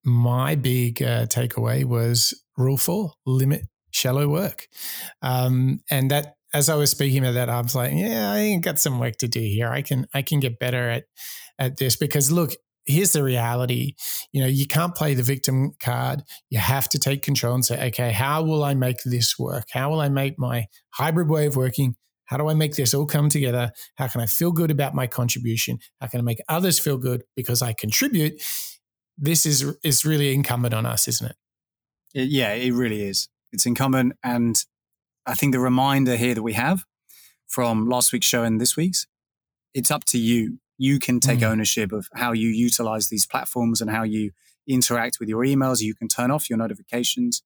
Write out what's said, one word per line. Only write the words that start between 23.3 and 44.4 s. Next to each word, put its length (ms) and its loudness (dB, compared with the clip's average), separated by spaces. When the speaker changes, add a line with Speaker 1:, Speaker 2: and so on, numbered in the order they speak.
Speaker 1:
How 120 -4
can 140 -4
I 40 -4
feel 240 0
good 200 2
about 240 0
my 120 -2
contribution? 720 -2
How 60 -8
can 140 -4
I 20 -2
make 260 -2
others 300 0
feel 180 0
good 260 -4
because 240 -2
I 140 -2
contribute?" 680 0
This 220 2
is, 400 0
is 220 2
really 260 2
incumbent 400 0
on 140 0
us, 200 0
isn't 200 -4
it? 100 -12
Speaker 2:
It, 160 -2
yeah, 240 2
it 180 0
really 300 0
is. 260 -4
It's 140 -2
incumbent. 480 2
And 400 0
I 80 -4
think 180 2
the 80 2
reminder 560 2
here 180 2
that 80 -4
we 120 -4
have 320 0
from 400 0
last 280 2
week's 100 0
show 200 2
and 140 2
this 200 0
week's, 280 -2
it's 160 -2
up 160 -2
to 120 0
you. 420 2
You 200 4
can 220 0
take 200 4
Speaker 1:
Mm. 100 4
Speaker 2:
ownership 420 0
of 220 -6
how 180 -2
you 160 0
utilize 600 0
these 160 -2
platforms 560 -2
and 80 -4
how 140 -2
you 260 -2